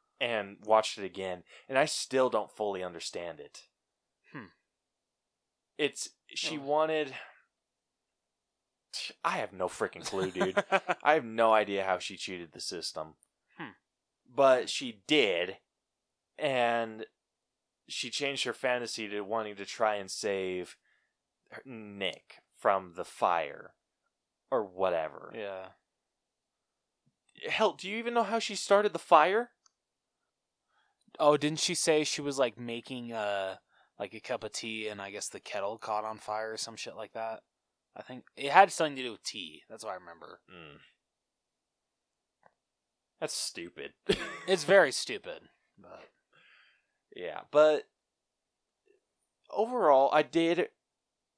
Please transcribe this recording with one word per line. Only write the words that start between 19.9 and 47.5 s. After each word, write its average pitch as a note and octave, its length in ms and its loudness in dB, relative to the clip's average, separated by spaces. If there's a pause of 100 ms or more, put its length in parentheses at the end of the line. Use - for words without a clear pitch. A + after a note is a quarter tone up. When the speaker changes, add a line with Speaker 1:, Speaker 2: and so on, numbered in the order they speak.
Speaker 1:
and G2 160 -8
save F#2 640 -2 (720)
her, - 160 -16
Nick G#2 720 -8 (240)
from F#2+ 360 2
the F2+ 100 -6
fire, E2 680 -2 (800)
or A#2+ 120 2
whatever. F2+ 720 -2
Speaker 2:
Yeah. F#2+ 340 -10 (1800)
Speaker 1:
Hell, - 240 2
do - 160 -10
you G#3 80 -6
even A#3 160 -4
know A#3 100 2
how G#3 160 -2
she G#3+ 140 -6
started G3+ 400 4
the E3+ 60 -6
fire? F3+ 520 6 (1700)
Speaker 2:
Oh, D3+ 180 6
didn't D3+ 220 -2
she - 140 0
say D#3 300 2
she - 180 -4
was, C#3 160 -4
like, B2 220 0
making, A#2+ 540 -10
uh, G2+ 420 -4 (420)
like, G2+ 160 -10
a A2 60 -14
cup A#2 240 -8
of G#2+ 80 -8
tea, A2 360 -8
and G#2 140 -8
I G2 80 -10
guess G2+ 200 -10
the G2+ 100 -14
kettle G#2 380 -6
caught G#2+ 280 -4
on A2 120 -8
fire A2 360 -6
or A2 40 -10
some A2+ 180 -10
shit G#2+ 200 -12
like G#2 180 -12
that? A2+ 280 -8 (580)
I - 20 -12
think B2+ 220 -14 (140)
it C#3 140 -4
had F3+ 200 10
something D3+ 240 -2
to C3 80 -8
do B2 80 -6
with G#2 120 -16
tea. D#2 460 -12
That's A2 140 -16
what G#2+ 80 -8
I F#2 40 -6
remember. E2+ 440 -18 (100)
Speaker 1:
Mm. D#2+ 280 -18 (2500)
That's - 160 -6
stupid. E3 580 -10 (140)
<laughs> F#3 100 2 (300)
Speaker 2:
It's F3+ 160 2
very E3 280 8
stupid, F2+ 500 -6 (360)
but - 240 -20 (1120)
Speaker 1:
Yeah, E2+ 260 -10 (100)